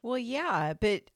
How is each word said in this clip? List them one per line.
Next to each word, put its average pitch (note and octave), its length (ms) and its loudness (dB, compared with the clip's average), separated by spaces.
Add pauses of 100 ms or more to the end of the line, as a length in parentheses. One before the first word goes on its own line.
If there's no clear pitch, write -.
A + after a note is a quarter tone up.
Well, B3+ 140 0
yeah, A#3+ 640 0
but G#3 220 2 (140)